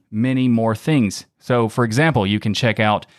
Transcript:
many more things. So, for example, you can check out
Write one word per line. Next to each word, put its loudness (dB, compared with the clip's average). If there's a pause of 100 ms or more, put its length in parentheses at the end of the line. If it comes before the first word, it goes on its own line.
many 0
more 0
things. -2 (100)
So, 0
for 0
example, 2
you 0
can -2
check 0
out 0 (140)